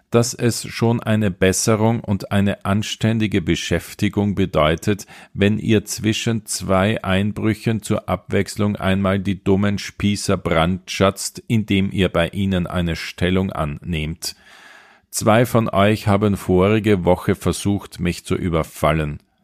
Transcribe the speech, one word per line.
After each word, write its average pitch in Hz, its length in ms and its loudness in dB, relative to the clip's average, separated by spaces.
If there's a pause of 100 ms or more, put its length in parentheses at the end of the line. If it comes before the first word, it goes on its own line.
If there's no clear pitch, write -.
dass 120 240 2
es 117 300 -2
schon 117 360 0
eine 107 320 0
Besserung 110 680 2
und - 300 -4
eine 101 340 0
anständige 104 760 0
Beschäftigung 95 920 -2
bedeutet, 82 720 0 (280)
wenn 104 240 2
ihr 107 260 2
zwischen 113 600 -4
zwei 95 560 0
Einbrüchen 101 800 -2
zur - 260 -4
Abwechslung 98 680 -2
einmal 95 420 0
die 95 240 -4
dummen 101 360 2
Spießer 101 580 -2
brandschatzt, 87 1120 0
indem 101 420 0
ihr 92 200 0
bei 85 180 0
ihnen 95 400 0
eine 85 260 -2
Stellung 92 560 -2
annehmt. 76 880 -6 (720)
Zwei 113 360 2
von 113 220 2
euch 104 380 2
haben 101 300 2
vorige 98 680 2
Woche 90 300 2
versucht, - 640 -2
mich 87 260 -4
zu - 120 -2
überfallen. 78 840 -2 (260)